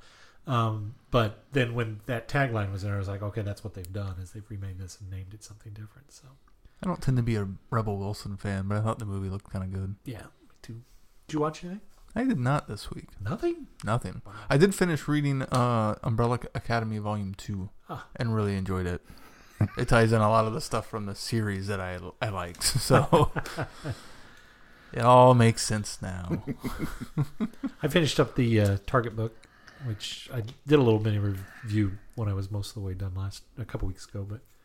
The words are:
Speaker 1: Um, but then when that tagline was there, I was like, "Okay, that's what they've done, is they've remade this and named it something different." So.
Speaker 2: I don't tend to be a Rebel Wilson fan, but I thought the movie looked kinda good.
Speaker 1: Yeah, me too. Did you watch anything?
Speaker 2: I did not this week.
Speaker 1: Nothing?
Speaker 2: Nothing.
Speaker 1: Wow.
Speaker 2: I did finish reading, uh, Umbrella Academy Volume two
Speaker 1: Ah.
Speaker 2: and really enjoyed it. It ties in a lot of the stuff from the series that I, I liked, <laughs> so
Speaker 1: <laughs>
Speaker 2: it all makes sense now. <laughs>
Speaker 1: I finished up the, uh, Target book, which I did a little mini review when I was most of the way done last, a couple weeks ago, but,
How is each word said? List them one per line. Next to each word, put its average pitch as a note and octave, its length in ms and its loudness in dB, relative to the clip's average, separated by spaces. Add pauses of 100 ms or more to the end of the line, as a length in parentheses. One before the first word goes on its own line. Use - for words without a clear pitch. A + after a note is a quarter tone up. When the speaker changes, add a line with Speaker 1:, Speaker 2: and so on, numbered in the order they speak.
(460)
Speaker 1:
Um, A2+ 500 0 (140)
but A2+ 440 0
then A#2+ 200 2
when A2 340 -4
that A#2 200 -4
tagline A2+ 460 0
was F#2 100 -6
there, G2+ 120 -2
I G2+ 40 -2
was F#2+ 80 -4
like, G2 160 -6
"Okay, G#2 180 -4
that's G2+ 220 -6
what G2+ 100 -10
they've F#2 200 -10
done, G2 280 -6
is F2+ 100 -12
they've G#2+ 180 -14
remade F#2+ 280 -8
this F#2 220 -12
and G2 100 -14
named F#2+ 240 -12
it A2 100 -18
something G#2+ 300 -18
different." G#2+ 380 -18
So. - 160 -20 (560)
Speaker 2:
I - 20 -4
don't F3+ 160 -4
tend C3 160 2
to A#2+ 60 4
be A2+ 140 2
a G2+ 100 -2 (240)
Rebel G#2+ 260 0
Wilson G2+ 380 -6
fan, G2 320 -4
but G#2 100 0
I G#2+ 40 0
thought A2 180 -2
the A2+ 60 -8
movie G2 240 -6
looked F#2+ 220 -10
kinda F#2+ 160 -6
good. F#2+ 360 -6
Speaker 1:
Yeah, A2 200 -12
me - 260 -20 (120)
too. A#2 200 -16 (460)
Did - 80 -16
you D3+ 40 0
watch D3+ 240 -4
anything? F3+ 160 -10 (360)
Speaker 2:
I A#3+ 100 0
did A#3 140 2
not C3 280 0
this - 240 -10
week. - 160 -12 (140)
Speaker 1:
Nothing? C#4+ 460 -4 (160)
Speaker 2:
Nothing. G#2 400 -2
Speaker 1:
Wow. - 100 -16 (160)
Speaker 2:
I C#3 80 6
did F#3+ 180 6
finish E3+ 320 0
reading, C#3+ 360 2
uh, A#2+ 600 2
Umbrella A#2 360 0 (140)
Academy A2 460 -2
Volume G#2 340 -4
two G2 360 -8 (200)
Speaker 1:
Ah. D3+ 160 -12 (120)
Speaker 2:
and A#2 180 0
really G2+ 200 2
enjoyed F#2 300 -2
it. F2 160 -4 (800)
It B2 80 0
ties A2+ 240 6
in A2+ 100 6
a G#2+ 80 4
lot A2+ 160 4
of A2 80 -2
the - 80 -4
stuff A2+ 240 -4
from G#2+ 220 -8
the G2 80 -8
series G2+ 520 -2
that G2+ 120 -4
I, F2+ 180 -6 (240)
I A2 80 -2
liked, F2+ 340 -8
<laughs> - 0 -
so D3 680 4 (760)
Speaker 1:
<laughs> - 840 -20
Speaker 2:
it B2+ 80 -2
all B2+ 320 10
makes A#2 300 6
sense G#2+ 400 -4
now. F#2 400 -6 (760)
<laughs> - 640 -4
Speaker 1:
I D#3 60 0
finished D3+ 320 2
up - 160 2
the, A#2 240 4
uh, G2+ 260 6
Target A#2 300 0
book, A2+ 200 -4 (500)
which - 460 -8
I B2 100 -6 (260)
did D3 120 8
a C3+ 40 6
little A2 160 8
mini G#2 180 2
review G2+ 760 -2 (220)
when A2 140 -2
I G2+ 40 0
was G2 180 -4
most G2+ 180 -4
of - 60 -14
the G#2+ 60 -10
way F#2+ 120 -4
done F#2 220 -6
last, G2 280 -6 (140)
a A#2+ 80 -6
couple - 220 -4
weeks - 200 -6
ago, G2+ 220 -8
but, G#2+ 120 -12 (240)